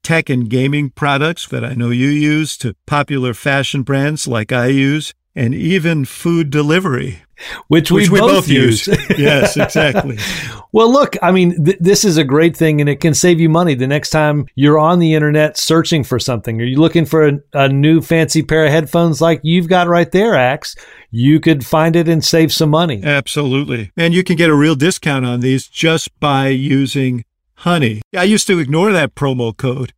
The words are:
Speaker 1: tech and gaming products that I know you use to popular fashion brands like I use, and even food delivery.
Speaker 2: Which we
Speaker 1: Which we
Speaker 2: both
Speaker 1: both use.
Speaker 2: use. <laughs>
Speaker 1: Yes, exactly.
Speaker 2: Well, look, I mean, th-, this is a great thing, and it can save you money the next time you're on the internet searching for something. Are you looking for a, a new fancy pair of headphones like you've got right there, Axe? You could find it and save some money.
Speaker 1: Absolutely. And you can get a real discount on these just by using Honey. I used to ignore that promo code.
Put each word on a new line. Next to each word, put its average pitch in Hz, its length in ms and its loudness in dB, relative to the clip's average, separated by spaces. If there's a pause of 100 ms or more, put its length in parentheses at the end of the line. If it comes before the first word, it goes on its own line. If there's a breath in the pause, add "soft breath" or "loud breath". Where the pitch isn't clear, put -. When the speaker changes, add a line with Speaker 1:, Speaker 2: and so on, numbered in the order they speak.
Speaker 1:
tech 165 260 -2
and 123 200 -2
gaming 139 400 -2
products 147 580 -2
that 123 160 -6
I 117 120 -8
know 117 140 -4
you 123 200 0
use 151 480 -2
to 110 180 -8 (100)
popular 135 480 -2
fashion 139 500 -2
brands 143 440 -4
like 117 240 -4
I 123 160 0
use, 139 460 -2 (200)
and 127 220 -2
even 165 480 -2
food 165 460 -2
delivery. 147 760 -2 (440 loud breath)
Speaker 2:
Which 160 220 2
we 196 120 4
Speaker 1:
Which 190 80 2
we 196 100 4
Speaker 2:
both 240 120 4
Speaker 1:
both - 180 2
use. 135 380 2
Speaker 2:
use. 175 100 2 (120)
<laughs> - 80 0
Speaker 1:
Yes, 143 380 2
exactly. 139 600 -2 (560 loud breath)
Speaker 2:
Well, 226 180 4
look, 269 300 2
I - 100 2
mean, 180 320 2
th-, 185 160 2
this 196 240 2
is 170 140 2
a 160 80 2
great 156 300 2
thing, 151 260 0
and 147 80 0
it 139 100 -4
can 160 140 0
save 175 260 2
you 165 80 4
money 160 280 2
the 127 120 -2
next 147 220 -4
time 151 360 0 (100)
you're 147 220 4
on 170 220 2
the 160 140 2
internet 151 440 0
searching 160 460 0
for 123 160 -4
something. 113 420 -6
Are 120 40 -4
you 131 140 -2
looking 165 260 2
for 156 220 2
a, 143 120 0 (140)
a 139 160 2
new 147 320 2
fancy 160 420 0
pair 156 220 0
of 139 60 2
headphones 165 500 0
like 165 200 2
you've 165 280 0
got 175 180 2
right 170 240 0
there, 202 240 2
Axe? 131 400 -2 (360 loud breath)
You 135 280 4
could 147 260 2
find 160 300 0
it 170 140 2
and 160 140 0
save 160 280 2
some 160 180 0
money. 151 340 0
Speaker 1:
Absolutely. 139 920 -2
And 170 180 0
you 180 100 2
can 180 120 0
get 165 140 2
a 151 60 4
real 151 200 4
discount 139 500 -2
on 123 140 -4
these 131 280 -2
just - 520 -4
by 139 300 0
using 131 760 -2 (320)
Honey. 131 460 -2 (140)
I 180 80 0
used 208 240 2
to 180 120 0
ignore 160 320 0
that 170 240 -2
promo 123 400 -4
code. 131 420 -6